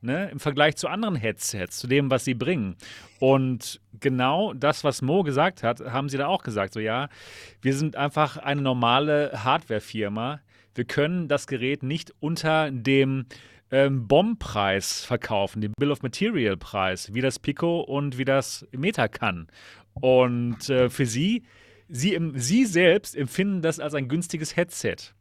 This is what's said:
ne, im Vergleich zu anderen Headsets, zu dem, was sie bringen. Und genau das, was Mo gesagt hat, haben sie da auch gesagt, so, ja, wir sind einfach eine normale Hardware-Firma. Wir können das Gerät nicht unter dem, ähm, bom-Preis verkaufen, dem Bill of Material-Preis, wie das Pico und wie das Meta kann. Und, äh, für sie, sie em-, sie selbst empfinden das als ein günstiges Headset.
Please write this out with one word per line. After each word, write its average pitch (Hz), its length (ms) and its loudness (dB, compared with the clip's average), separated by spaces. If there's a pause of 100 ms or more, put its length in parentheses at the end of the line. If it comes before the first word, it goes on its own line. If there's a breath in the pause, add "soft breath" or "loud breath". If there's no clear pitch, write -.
ne, 156 300 -4
im 139 80 -10
Vergleich 147 380 2
zu 170 100 -4
anderen 196 280 -2
Headsets, 107 640 -4
zu - 80 -10
dem, 135 240 4
was 127 160 2
sie 131 80 0
bringen. 120 420 -2 (440 loud breath)
Und 131 600 2 (200)
genau 139 540 0
das, 139 300 0
was 139 200 0
Mo 156 180 2
gesagt 151 400 0
hat, 117 180 0
haben 135 300 -4
sie 139 80 -6
da 139 80 -2
auch 185 160 0
gesagt, 104 320 -2
so, 113 60 -6
ja, 113 300 -2 (520 loud breath)
wir 135 140 2
sind 151 200 -2
einfach 147 420 0
eine 143 240 -2
normale 131 840 2
Hardware-Firma. 113 1000 -2 (360 soft breath)
Wir 123 60 -2
können 156 460 -2
das 143 180 0
Gerät 135 360 -2
nicht 143 360 -6
unter 160 500 0
dem, 135 580 2 (440 loud breath)
ähm, 135 380 2
bom-Preis 110 960 2
verkaufen, 107 560 -2
dem 104 180 -4
Bill 143 100 2
of 143 140 -2
Material-Preis, 104 1120 -2
wie 117 80 -2
das 131 180 -2
Pico 170 400 -2
und 139 380 -4
wie 131 80 -2
das 135 480 -2
Meta 135 340 0
kann. 90 400 -4 (460 loud breath)
Und, 123 760 2
äh, 127 200 4
für 135 160 0
sie, 156 380 0 (440 soft breath)
sie 160 260 0
em-, 160 240 -2
sie 165 280 4
selbst 180 500 4
empfinden 185 460 -2
das 160 180 0
als 147 140 -6
ein 135 160 -2
günstiges 156 480 -4
Headset. 143 400 -2 (240)